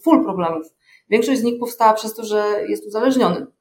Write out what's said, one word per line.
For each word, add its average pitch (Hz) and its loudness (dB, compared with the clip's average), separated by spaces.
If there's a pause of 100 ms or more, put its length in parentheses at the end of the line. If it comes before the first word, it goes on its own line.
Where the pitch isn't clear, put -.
full 320 4
problemów. 165 -4 (420)
Większość 233 2
z - -2
nich 240 0
powstała 233 2
przez 220 -6
to, 226 -10
że 208 0
jest 208 -4
uzależniony. 233 0 (160)